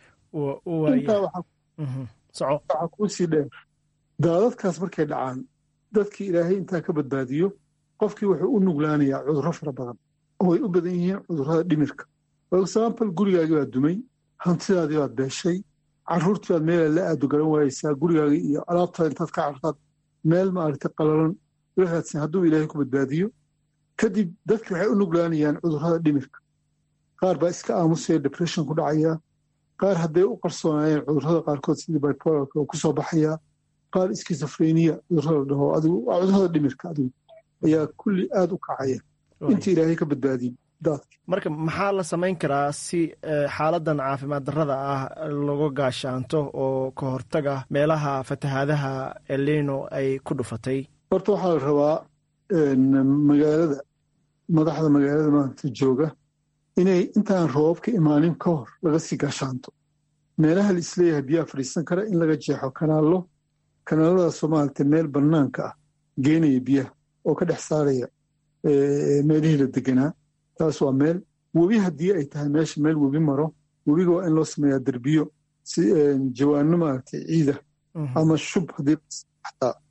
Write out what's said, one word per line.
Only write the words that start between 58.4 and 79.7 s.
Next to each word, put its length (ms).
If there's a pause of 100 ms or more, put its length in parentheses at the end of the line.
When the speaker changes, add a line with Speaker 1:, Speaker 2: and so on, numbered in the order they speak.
Speaker 2:
hor 180 (140)
laga 160
sii 200
gaashaanto. 520 (680)
Meelaha 340
la 60
isleeyahay 440
biyaha 240
fadhiisan 380
kara 240
in 100
laga 180
jeexo 360
kanaallo, 460 (680)
kanaaladaasoo 640
maaragtay 380
meel 220
bannaanka 580
ah 80 (440)
geenaya 420
biyaha 300 (340)
oo 100
ka 100
dhex 240
saaraya, 380 (580)
ee, 580
meelihii 340
la 100
deganaa. 460 (460)
Taas 220
waa 120
meel. 260 (360)
Webi 240
haddii 340
ay 140
tahay 220
meesha 320
meel 160
webi 240
maro, 260 (400)
webiga 240
waa 160
in 80
loo 100
sameeyaa 340
derbiyo, 460 (420)
si, 140 (100)
ee, 280 (140)
jawaano 460
maaragtay 480
ciida 280 (400)
Speaker 1:
Mhm. 240
Speaker 2:
ama 200
shub 340
haddii 240 (480)
xataa 300 (160)